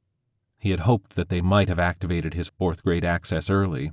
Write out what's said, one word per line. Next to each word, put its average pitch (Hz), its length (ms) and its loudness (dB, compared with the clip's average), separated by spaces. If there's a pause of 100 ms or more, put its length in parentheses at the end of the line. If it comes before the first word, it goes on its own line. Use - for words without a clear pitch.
(580)
He 101 120 -2
had 90 100 0
hoped 110 340 0
that 87 160 -4
they 90 100 0
might 95 280 4
have 87 100 0
activated 87 560 -2
his 87 240 -6
fourth 85 240 -2
grade 85 220 0
access 85 440 -2
early 87 440 0